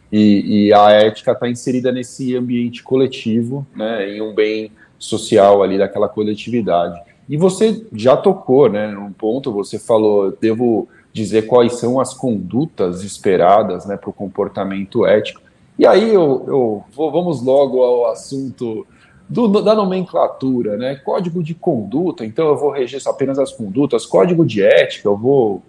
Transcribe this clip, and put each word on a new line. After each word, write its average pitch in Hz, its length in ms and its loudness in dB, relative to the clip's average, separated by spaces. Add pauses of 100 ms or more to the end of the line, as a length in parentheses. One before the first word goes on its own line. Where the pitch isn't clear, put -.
(120)
e, 104 560 2
e 104 60 6
a 104 180 8
ética 110 440 2
tá 120 140 -6
inserida 123 420 -4
nesse 127 440 -6
ambiente 120 460 -4
coletivo, 131 840 -2 (100)
né, 107 340 -6
em 104 120 -10
um 107 120 -8
bem 107 380 -2 (260)
social 101 640 4
ali 95 160 0
daquela 101 300 0
coletividade. 104 920 -4 (280)
E 143 80 -8
você 190 580 0
já 117 220 2
tocou, 143 540 2
né, 104 180 -2
num 101 240 -12
ponto, 117 400 -4
você 101 260 -6
falou, 104 640 0
"Devo 110 480 0 (240)
dizer 110 360 -2
quais 120 260 4
são 123 260 -2
as 123 140 -4
condutas 101 920 -4
esperadas, 92 840 2
né, 101 120 -8
pro - 160 -14
comportamento 98 920 -4
ético." 104 360 2 (360)
E - 80 6
aí 220 280 4
eu, 147 340 2
eu 117 440 -2
vou, 147 200 -4
vamos 160 320 -2
logo 131 400 2
ao 120 260 2
assunto 117 800 -8 (420)
do, 202 320 2
da 214 140 4
nomenclatura, 139 1000 -2
né? 127 180 -6
Código 170 480 -6
de 160 100 -8
conduta, 131 720 -4
então 156 220 -2
eu 143 100 2
vou 139 140 -2
reger 131 340 -6
apenas 135 320 -4
as 135 140 -2
condutas. 113 540 -4
Código 175 400 2
de 110 180 0
ética, 131 440 2
eu 101 100 2
vou 117 520 0